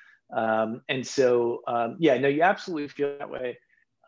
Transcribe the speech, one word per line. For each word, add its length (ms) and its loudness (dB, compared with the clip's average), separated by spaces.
Um, 520 -2
and 180 -4
so, 600 2
um, 340 -2
yeah, 180 4
no, 100 2
you 140 2
absolutely 460 0
feel 300 -4
that 120 -10
way. 280 -8